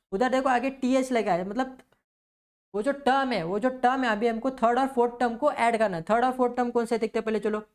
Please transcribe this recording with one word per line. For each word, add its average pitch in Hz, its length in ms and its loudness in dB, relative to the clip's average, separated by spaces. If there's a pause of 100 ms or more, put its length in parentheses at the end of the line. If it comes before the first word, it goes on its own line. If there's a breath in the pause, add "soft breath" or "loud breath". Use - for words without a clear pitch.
(120)
उधर 214 160 0
देखो 262 200 0
आगे 247 220 0
टीएच 262 420 0
लगा 214 200 0
है, 180 160 -2
मतलब 254 300 -6 (960)
वो 208 60 -2
जो 277 100 0
टर्म 269 400 0
है, 185 120 -2
वो 185 140 -4
जो 240 100 0
टर्म 254 360 0
है, 240 60 2
अभी 214 180 0
हमको 233 220 -2
थर्ड 240 280 2
और 269 80 4
फोर्थ 240 340 0
टर्म 233 160 0
को 285 160 2
ऐड 233 240 2
करना 208 200 0
है। 165 60 -6
थर्ड 233 220 2
और 254 80 2
फोर्थ 247 240 0
टर्म 247 140 0
कौन 233 160 0
से 226 120 0
दिखते 226 200 -4
हैं 214 60 -2
पहले 220 140 0
चलो, 214 220 -2 (140)